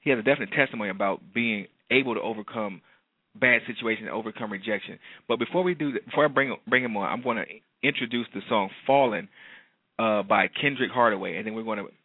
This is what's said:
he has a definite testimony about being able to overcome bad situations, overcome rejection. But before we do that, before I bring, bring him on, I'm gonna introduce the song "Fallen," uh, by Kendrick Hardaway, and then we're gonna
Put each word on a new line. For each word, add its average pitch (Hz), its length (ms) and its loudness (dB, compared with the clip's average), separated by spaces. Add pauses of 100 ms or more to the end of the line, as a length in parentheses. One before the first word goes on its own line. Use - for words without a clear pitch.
he 151 100 0
has 127 80 4
a 110 40 -4
definite 123 300 2
testimony 117 380 0
about 98 300 -2 (120)
being 113 340 -2 (240)
able 127 240 2
to 110 60 -2
overcome 107 600 -6 (520)
bad 123 320 4
situations, 110 460 -4
overcome 110 400 -6
rejection. 101 460 -6 (280)
But 120 120 0
before 170 240 0
we 180 120 2
do 147 180 -4
that, 110 120 -4
before 151 220 2
I - 20 4
bring, 135 260 2 (140)
bring 127 160 4
him 113 140 -2
on, 95 120 0
I'm 123 120 -4
gonna 117 240 -2 (360)
introduce 120 520 0
the 98 140 -6
song 101 200 2 (180)
"Fallen," 127 420 4 (680)
uh, 107 240 2
by 98 260 4 (120)
Kendrick 131 320 0
Hardaway, 98 440 2
and 104 100 -6
then 107 80 -6
we're 113 80 -6
gonna 107 220 -4 (200)